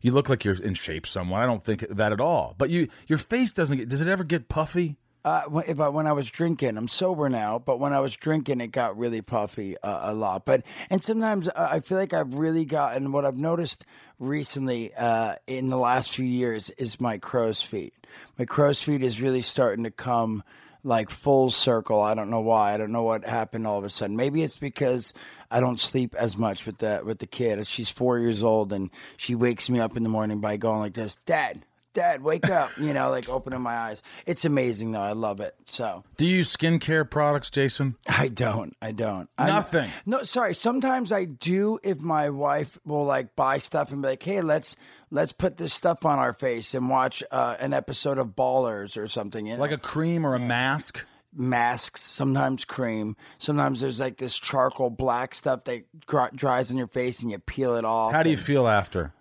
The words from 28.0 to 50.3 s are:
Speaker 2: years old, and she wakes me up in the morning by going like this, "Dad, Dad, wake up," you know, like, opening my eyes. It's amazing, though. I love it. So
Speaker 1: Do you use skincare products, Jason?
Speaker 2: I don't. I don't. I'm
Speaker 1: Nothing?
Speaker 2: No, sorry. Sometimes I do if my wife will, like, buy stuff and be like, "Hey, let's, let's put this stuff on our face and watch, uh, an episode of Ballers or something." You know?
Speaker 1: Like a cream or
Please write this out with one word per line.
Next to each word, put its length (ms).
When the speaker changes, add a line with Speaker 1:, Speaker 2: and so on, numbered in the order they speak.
Speaker 2:
years 240
old, 300
and 180
she 180
wakes 340
me 120
up 160
in 60
the 60
morning 320
by 160
going 240
like 140
this, 320
"Dad, 380
Dad, 300
wake 280
up," 280
you 140
know, 180
like, 180
opening 340
my 140
eyes. 260
It's 180
amazing, 480
though. 80
I 120
love 280
it. 140
So 400
Speaker 1:
Do 80
you 120
use 160
skincare 560
products, 400
Jason? 460
Speaker 2:
I 220
don't. 540
I 100
don't. 360
I'm 100
Speaker 1:
Nothing? 420
Speaker 2:
No, 180
sorry. 320
Sometimes 560
I 140
do 580
if 180
my 300
wife 540
will, 220
like, 280
buy 240
stuff 340
and 100
be 60
like, 140
"Hey, 200
let's, 340
let's 220
put 240
this 160
stuff 320
on 140
our 160
face 400
and 160
watch, 400
uh, 300
an 120
episode 460
of 180
Ballers 600
or 80
something." 400
You 80
know? 80
Speaker 1:
Like 100
a 60
cream 480
or 80